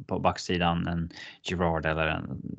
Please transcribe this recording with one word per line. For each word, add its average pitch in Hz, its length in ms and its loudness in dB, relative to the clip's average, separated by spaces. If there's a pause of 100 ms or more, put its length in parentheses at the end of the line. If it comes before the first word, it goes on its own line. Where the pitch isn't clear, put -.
på 92 120 -2
backsidan, 87 720 2
en 85 220 -2 (320)
Girard 82 440 0
eller 80 200 2
en", 82 360 -2 (160)